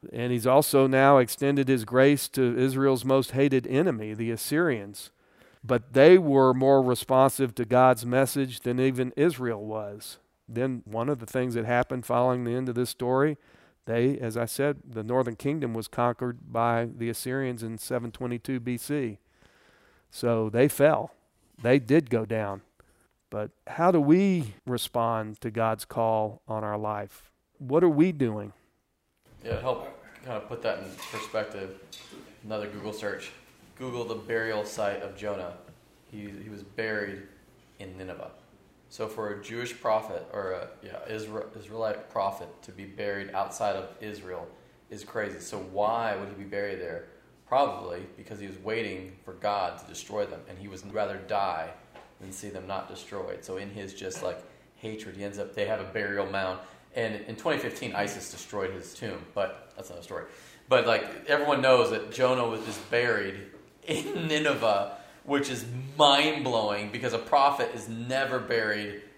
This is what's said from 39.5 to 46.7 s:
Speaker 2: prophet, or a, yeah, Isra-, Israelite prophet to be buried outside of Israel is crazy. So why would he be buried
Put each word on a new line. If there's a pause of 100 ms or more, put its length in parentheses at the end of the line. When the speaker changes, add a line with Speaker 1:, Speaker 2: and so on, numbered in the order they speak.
Speaker 2:
prophet,
or
a, (140)
yeah, (100)
Isra-, (140)
Israelite
prophet (140)
to
be
buried
outside
of (100)
Israel (420)
is
crazy.
So
why
would
he
be
buried